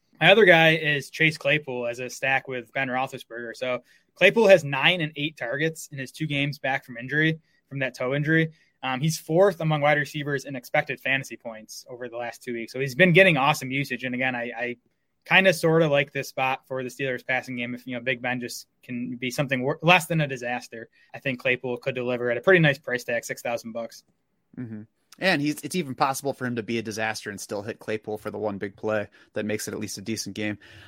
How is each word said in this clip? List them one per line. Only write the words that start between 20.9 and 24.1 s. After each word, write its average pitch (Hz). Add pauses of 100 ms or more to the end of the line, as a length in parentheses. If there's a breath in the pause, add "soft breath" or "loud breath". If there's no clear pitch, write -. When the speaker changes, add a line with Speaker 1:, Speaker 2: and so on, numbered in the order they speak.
Speaker 1:
I -
think 127
Claypool 123
could 131
deliver 123
at 120
a -
pretty 185
nice 147
price 123
tag, 117
six -
thousand 117
bucks. 117 (520)